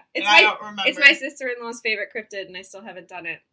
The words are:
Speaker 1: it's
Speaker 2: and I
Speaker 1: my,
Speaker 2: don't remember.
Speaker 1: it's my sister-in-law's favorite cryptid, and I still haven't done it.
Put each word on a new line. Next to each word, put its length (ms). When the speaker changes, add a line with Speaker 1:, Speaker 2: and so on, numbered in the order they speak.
Speaker 1:
it's 140
Speaker 2:
and 0
I 140
Speaker 1:
my, 0
Speaker 2:
don't 200
remember. 260
Speaker 1:
it's 120
my 140
sister-in-law's 680
favorite 320
cryptid, 340
and 100
I 60
still 180
haven't 260
done 180
it. 140